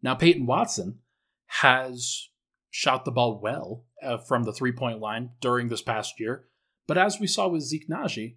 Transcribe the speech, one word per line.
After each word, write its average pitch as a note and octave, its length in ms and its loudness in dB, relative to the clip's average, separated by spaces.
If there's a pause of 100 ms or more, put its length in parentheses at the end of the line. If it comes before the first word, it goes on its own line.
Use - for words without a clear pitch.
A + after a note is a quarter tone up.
Now, B2+ 140 -2
Peyton D3+ 300 6
Watson B2+ 540 -2 (460)
has B2+ 800 2 (420)
shot - 360 0
the C3+ 60 -2
ball A#2 300 2
well, A2 440 -6 (160)
uh, A#2+ 160 -4
from A#2+ 260 0
the G#2+ 80 -4
three-point B2 480 -2
line A2 300 -6 (100)
during B2 300 0
this A2+ 120 -4
past - 380 -4
year, A#2 240 -4 (440)
but D3+ 100 2
as G3+ 240 2
we G3+ 60 -2
saw G3 200 0
with E3+ 140 0
Zeke C#3+ 260 -6
Naji A#2+ 500 -6